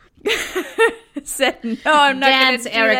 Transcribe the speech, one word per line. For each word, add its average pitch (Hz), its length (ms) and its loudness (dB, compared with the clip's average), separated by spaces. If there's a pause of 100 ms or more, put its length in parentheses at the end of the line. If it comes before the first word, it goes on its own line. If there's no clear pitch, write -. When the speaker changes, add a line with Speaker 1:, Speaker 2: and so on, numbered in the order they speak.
(240)
Speaker 1:
<laughs> - 1000 -4
said, 254 400 -4
"No, 226 220 -6
I'm 285 340 4
not 269 100 2
Speaker 2:
Dance, 262 340 2
Speaker 1:
gonna 240 120 -8
do 226 60 0
Speaker 2:
Eric, 220 180 2